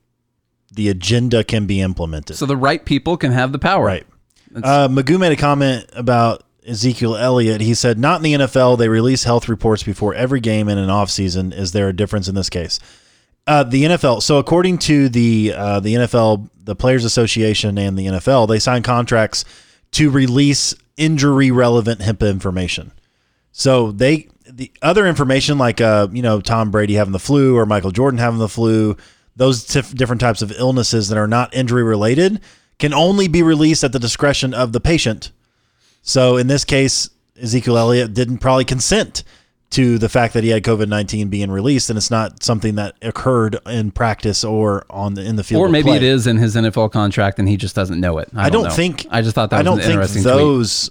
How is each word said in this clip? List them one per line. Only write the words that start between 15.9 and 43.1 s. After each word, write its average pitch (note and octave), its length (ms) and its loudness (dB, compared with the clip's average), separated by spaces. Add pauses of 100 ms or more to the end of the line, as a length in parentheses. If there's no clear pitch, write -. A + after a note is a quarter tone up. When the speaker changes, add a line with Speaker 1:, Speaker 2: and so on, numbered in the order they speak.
Speaker 1:
N A#2+ 80 2
F A#2 120 0
L, G#2+ 360 2 (120)
the G2+ 140 -8
Players B2+ 300 2
Association G#2+ 720 0
and G2 200 -2
the F#2+ 80 -4
N F#2+ 60 -2
F F#2 160 -4
L, B2+ 180 4
they A2 120 2
sign B2 240 -2
contracts A#2 640 -2 (460)
to D3+ 180 2
release C#3 640 2 (240)
injury C#3+ 520 2
relevant A#2+ 500 2
hipaa G#2 300 0
information. F#2 640 -6 (580)
So B2+ 400 0
they, C3 380 0 (180)
the B2+ 240 -16 (120)
other F#3 240 2
information C#3+ 500 0
like, A#2+ 240 0
uh, G#2+ 320 4
you B2 80 -6
know, G#2+ 220 0
Tom A2+ 280 -2
Brady G#2 260 0
having G2 160 0
the F#2+ 60 -2
flu C3+ 380 2
or A2+ 80 4
Michael G2+ 280 -2
Jordan B2 260 0
having A#2 220 0
the A2 60 0
flu, A2 480 0 (420)
those B2+ 300 0
tif-, - 280 -4
different B2 260 -2
types A#2 220 0
of G#2+ 100 -6
illnesses A#2+ 560 0
that G#2+ 80 -2
are G#2+ 100 0
not A2+ 280 -2
injury B2 280 0
related A#2 600 2 (360)
can D3 140 0
only F#3+ 340 2
be E3+ 160 2
released D#3 420 2
at B2+ 80 0
the C3+ 60 -2
discretion B2+ 540 -2
of A#2 220 -2
the A#2+ 60 -2
patient. C#3+ 500 -2 (720)
So B2+ 380 2
in B2 80 0
this C#3 180 0
case, C3+ 460 -2 (280)
Ezekiel A#2+ 380 -2
Elliott A#2 380 2
didn't B2 240 -2
probably C3 260 2
consent C3 600 -4 (460)
to A#2+ 280 2
the A2 100 0
fact A#2+ 240 0
that A#2 100 0
he A2+ 60 0
had A2 140 0
covid A2 260 0
nineteen G#2 400 -4
being G2+ 220 -4
released, A#2+ 400 -2
and G#2+ 80 -4
it's - 120 -4
not A2 320 -4
something A2 340 -2
that G2+ 260 -6
occurred A2+ 640 -2